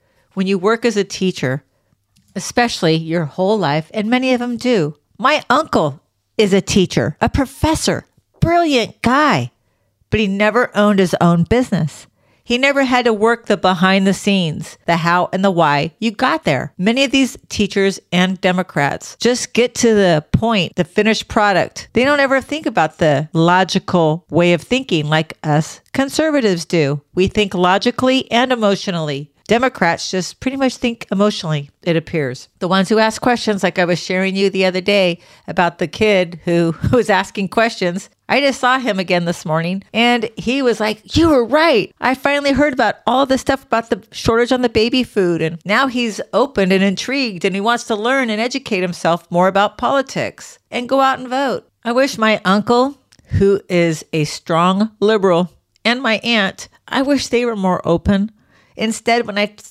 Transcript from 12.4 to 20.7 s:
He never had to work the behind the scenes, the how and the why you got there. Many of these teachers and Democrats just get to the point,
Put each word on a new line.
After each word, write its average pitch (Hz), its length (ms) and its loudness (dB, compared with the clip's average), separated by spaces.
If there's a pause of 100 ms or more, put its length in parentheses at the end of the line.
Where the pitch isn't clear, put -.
He 240 100 0
never 269 280 2
had 247 180 2
to 233 100 2
work 226 340 0
the 202 100 2
behind 185 500 2
the 196 60 4
scenes, 180 720 -2
the 170 100 2
how 170 380 0
and 190 100 -2
the 196 80 4
why 156 480 2
you 220 120 -2
got 285 340 -4
there. 135 320 -2
Many 233 260 0
of - 80 0
these 269 240 0 (140)
teachers 196 500 0 (140)
and 180 260 0
Democrats 180 800 -2
just 240 340 -2
get 240 220 0
to 226 180 2
the 180 380 4
point, 214 460 0